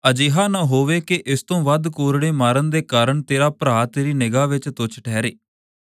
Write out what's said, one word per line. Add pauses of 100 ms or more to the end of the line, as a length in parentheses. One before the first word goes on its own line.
(100)
ਅਜਿਹਾ
ਨਾ
ਹੋਵੇ
ਕਿ
ਇਸ
ਤੋਂ
ਵੱਧ
ਕੋਰੜੇ
ਮਾਰਨ
ਦੇ
ਕਾਰਨ
ਤੇਰਾ
ਭਰਾ
ਤੇਰੀ
ਨਿਗਾਹ
ਵਿੱਚ
ਤੁੱਛ
ਠਹਿਰੇ। (500)